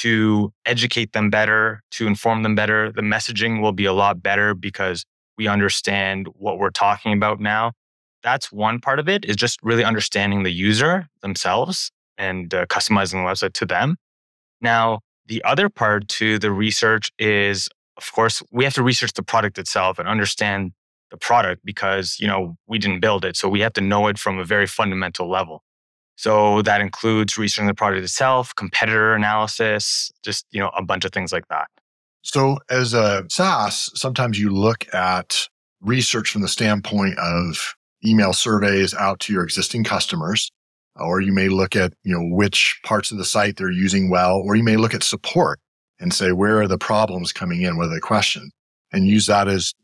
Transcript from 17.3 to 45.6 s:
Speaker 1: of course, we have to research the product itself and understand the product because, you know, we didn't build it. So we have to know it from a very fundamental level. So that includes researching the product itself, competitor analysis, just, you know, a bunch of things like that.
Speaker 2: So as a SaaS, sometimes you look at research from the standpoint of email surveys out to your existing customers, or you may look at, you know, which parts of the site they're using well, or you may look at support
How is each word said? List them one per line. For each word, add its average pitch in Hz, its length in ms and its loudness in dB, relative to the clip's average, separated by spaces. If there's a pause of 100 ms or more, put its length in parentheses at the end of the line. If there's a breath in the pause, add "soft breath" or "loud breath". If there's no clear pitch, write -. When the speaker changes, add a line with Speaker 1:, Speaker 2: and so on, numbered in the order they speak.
Speaker 1:
of - 140 -14
course, 113 400 0
we 123 140 0
have 135 100 0
to 135 80 0
research 120 300 2
the 107 100 -6
product 104 340 0
itself 92 440 -2
and 85 80 -6
understand 101 640 -2 (380)
the - 60 -20
product 101 480 0
because, 98 540 -4
you 104 80 -4
know, 95 280 -2 (120)
we 110 120 -4
didn't 98 220 -2
build 101 240 2
it. 90 100 -4
So - 140 -2
we 101 120 2
have 110 140 0
to 104 60 -4
know 104 280 2
it 101 100 -2
from 95 200 -4
a 92 60 -6
very 101 220 0
fundamental 92 600 -4
level. 87 360 -4 (540)
So 107 460 4
that 104 200 2
includes 107 560 0
researching 104 280 -2
the 101 80 2
product 98 300 0
itself, 127 520 0
competitor 110 580 2
analysis, 107 960 0 (120)
just, - 280 -8
you 104 100 -6
know, 98 160 -2
a 98 60 -2
bunch 92 220 -2
of 92 80 -6
things 90 200 -6
like 85 160 -6
that. 76 200 -4 (540)
Speaker 2:
So 139 360 0 (100)
as 127 240 0
a 104 380 2
SaaS, 143 640 0
sometimes 123 440 -2
you 104 120 0
look 104 420 0
at 92 560 -2 (320)
research 117 500 -2
from 104 120 -2
the 92 60 -2
standpoint 101 720 0
of 85 560 -2 (300)
email 107 280 4
surveys 98 640 0
out 98 260 -2
to - 120 -6
your 92 120 0
existing 113 400 -4
customers, 110 680 -2 (460)
or 90 260 -2
you 98 100 0
may 95 160 2
look 95 260 0
at, 92 280 0
you 95 100 -2
know, 85 240 -2
which - 480 2
parts - 260 -2
of 113 60 -8
the 92 80 -6
site 101 320 0
they're 95 140 -2
using 95 400 2
well, 90 340 4
or 104 120 2
you 113 60 4
may 110 140 4
look 113 160 2
at 143 100 -4
support - 560 0 (420)